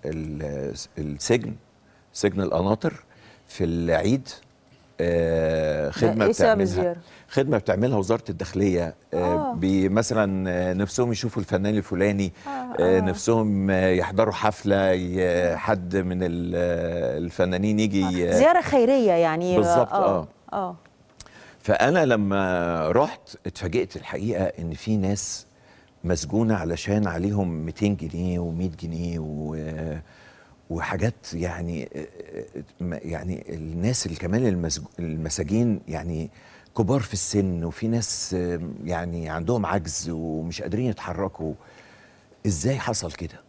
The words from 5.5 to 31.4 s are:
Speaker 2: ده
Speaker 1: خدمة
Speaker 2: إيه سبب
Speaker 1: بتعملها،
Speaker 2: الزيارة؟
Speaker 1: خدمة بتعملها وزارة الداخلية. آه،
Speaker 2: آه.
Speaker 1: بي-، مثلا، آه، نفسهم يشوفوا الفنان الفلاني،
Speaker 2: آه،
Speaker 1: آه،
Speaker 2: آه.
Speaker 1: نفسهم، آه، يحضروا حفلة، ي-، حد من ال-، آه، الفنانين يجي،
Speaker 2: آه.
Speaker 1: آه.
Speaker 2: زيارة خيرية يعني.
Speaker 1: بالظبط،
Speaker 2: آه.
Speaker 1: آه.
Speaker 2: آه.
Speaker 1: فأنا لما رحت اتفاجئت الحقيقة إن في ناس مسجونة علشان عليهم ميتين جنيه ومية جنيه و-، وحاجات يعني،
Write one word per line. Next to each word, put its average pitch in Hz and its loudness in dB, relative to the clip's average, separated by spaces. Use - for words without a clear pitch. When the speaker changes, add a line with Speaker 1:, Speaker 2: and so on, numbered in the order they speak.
Speaker 2:
ده 71 -2
Speaker 1:
خدمة 208 2
Speaker 2:
إيه 214 4
سبب - 4
Speaker 1:
بتعملها، 214 4
Speaker 2:
الزيارة؟ 180 0
Speaker 1:
خدمة 135 2
بتعملها 107 2
وزارة 101 0
الداخلية. 90 0
آه، - 0
Speaker 2:
آه. 87 0
Speaker 1:
بي-، 95 2
مثلا، 98 2
آه، 90 0
نفسهم 101 0
يشوفوا 104 -4
الفنان 101 0
الفلاني، 98 2
Speaker 2:
آه، 277 -8
Speaker 1:
آه، 247 2
Speaker 2:
آه. - 6
Speaker 1:
نفسهم، 101 2
آه، 92 4
يحضروا 95 2
حفلة، 98 2
ي-، 90 2
حد 95 -2
من 90 0
ال-، 87 -2
آه، 85 -2
الفنانين 92 0
يجي، 95 2
Speaker 2:
آه. 87 2
Speaker 1:
آه. - -
Speaker 2:
زيارة 339 6
خيرية 247 4
يعني. 170 2
Speaker 1:
بالظبط، 170 4
Speaker 2:
آه. 185 2
Speaker 1:
آه. 78 -8
Speaker 2:
آه. 180 -6
Speaker 1:
فأنا 135 6
لما 92 2
رحت - 0
اتفاجئت - -4
الحقيقة 95 -2
إن 82 -4
في 110 -2
ناس 98 -2
مسجونة 90 2
علشان 92 0
عليهم 87 -2
ميتين 101 0
جنيه 87 -4
ومية 85 -4
جنيه 85 -6
و-، 78 -6
وحاجات 95 -2
يعني، 85 -6